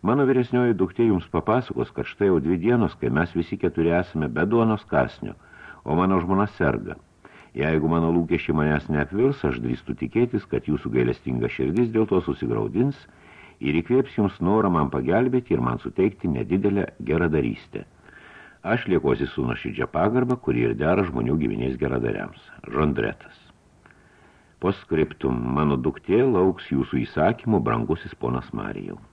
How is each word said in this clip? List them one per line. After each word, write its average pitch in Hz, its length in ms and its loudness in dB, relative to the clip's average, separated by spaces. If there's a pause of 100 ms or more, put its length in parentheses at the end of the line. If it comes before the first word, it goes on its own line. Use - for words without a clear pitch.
Mano 131 240 4
vyresnioji 123 480 2
duktė 95 320 0
jums 92 240 2
papasakos, 107 640 -2
kad - 160 -6
štai 101 160 0
jau 87 160 4
dvi 85 160 0
dienos, 113 400 2
kai - 80 -2
mes 73 240 0
visi 85 240 -4
keturi 85 400 0
esame 80 320 -2
be 69 180 -2
duonos 110 380 2
kąsnio, 60 540 -2 (480)
o 76 100 0
mano 92 240 4
žmona 95 380 0
serga. - 420 -2 (560)
Jeigu 78 320 0
mano 82 240 2
lūkesčiai 85 400 0
manęs 76 400 0
neapvils, 98 560 0
aš 60 160 -2
drįstu 60 320 -6
tikėtis, 120 480 -2
kad - 240 -4
jūsų 76 240 -2
gailestinga 60 560 -2
širdis 87 400 0
dėl 113 180 2
to 95 140 2
susigraudins 67 800 -2 (640)
ir 73 180 0
įkvėps 127 400 0
jums 101 240 0
norą 101 240 4
man 78 240 2
pagelbėti 104 640 0
ir 62 80 0
man 60 160 -2
suteikti - 480 -2
nedidelę 98 720 0
geradarystę. 76 880 -2 (800)
Aš 110 240 -2
liekuosi 69 400 2
su - 160 -4
nuoširdžia 60 400 -4
pagarba, 120 560 0
kuri 60 240 0
ir 58 80 0
dera 85 320 2
žmonių 65 320 -2
giminės 64 400 -2
geradariams. 58 640 -4 (260)
Žondretas." 65 680 -2 (1200)
"Postscriptum, 76 800 -2 (220)
mano 73 200 4
duktė 90 480 2
lauks 95 480 2
jūsų 67 300 0
įsakymų, 101 580 2
brangusis 58 560 -2
ponas 62 300 -4 (100)
Marijau." 50 400 -10 (160)